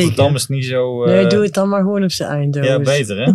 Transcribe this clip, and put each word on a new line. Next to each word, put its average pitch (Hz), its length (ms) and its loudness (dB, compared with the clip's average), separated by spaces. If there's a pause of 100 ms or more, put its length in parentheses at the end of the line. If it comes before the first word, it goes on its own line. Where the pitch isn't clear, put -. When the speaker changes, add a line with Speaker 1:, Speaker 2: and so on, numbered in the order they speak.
Speaker 1:
Rotterdam 143 300 2
is - 140 -4
niet 135 160 -4
zo, 127 400 -2
eh, 120 80 4
Speaker 2:
Nee, 190 140 4
doe 208 160 2
het 196 120 -2
dan 196 140 0
maar 202 140 0
gewoon 196 200 0
op 185 80 0
zijn - 200 -6
Eindhoven. 143 400 -2
Speaker 1:
Ja, 131 100 2
beter, 123 440 -2
hè? 165 100 4